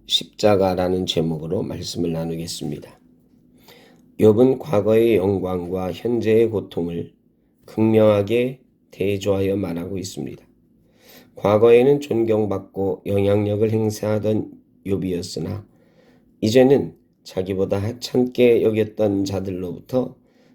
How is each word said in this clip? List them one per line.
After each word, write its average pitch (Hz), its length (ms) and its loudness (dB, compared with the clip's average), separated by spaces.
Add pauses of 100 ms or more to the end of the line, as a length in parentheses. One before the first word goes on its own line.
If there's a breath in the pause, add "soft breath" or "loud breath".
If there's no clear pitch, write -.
십자가라는 92 1000 0
제목으로 82 580 -4
말씀을 85 480 -6
나누겠습니다. 82 880 -10 (1200 soft breath)
욥은 123 400 4
과거의 110 560 2
영광과 92 760 -2
현재의 110 600 0
고통을 85 640 -6 (500)
극명하게 110 960 2 (360)
대조하여 98 600 -2
말하고 92 420 -8
있습니다. 73 440 -12 (920 soft breath)
과거에는 117 680 6
존경받고 107 1040 -2
영향력을 101 680 0
행사하던 107 840 -2 (340)
욥이었으나 92 760 -6 (760 soft breath)
이제는 117 540 4 (280)
자기보다 95 560 -4
하찮게 120 840 0
여겼던 107 640 0
자들로부터 95 920 -6 (380 soft breath)